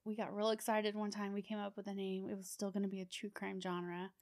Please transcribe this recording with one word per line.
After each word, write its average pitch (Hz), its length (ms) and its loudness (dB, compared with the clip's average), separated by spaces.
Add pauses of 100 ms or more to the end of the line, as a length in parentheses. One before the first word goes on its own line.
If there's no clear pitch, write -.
we 214 120 -2
got 202 180 -2
real 208 160 4
excited 214 440 4
one 214 160 2
time. 202 220 0
We 202 100 2
came 214 160 -2
up 202 180 -4
with 202 100 -6
a 202 80 -2
name. 190 340 0
It 208 80 -2
was 190 140 -8
still 202 200 -2
gonna 196 180 2
be 190 120 -2
a 185 60 -4
true - 240 -6
crime 190 300 -4
genre. 180 600 -2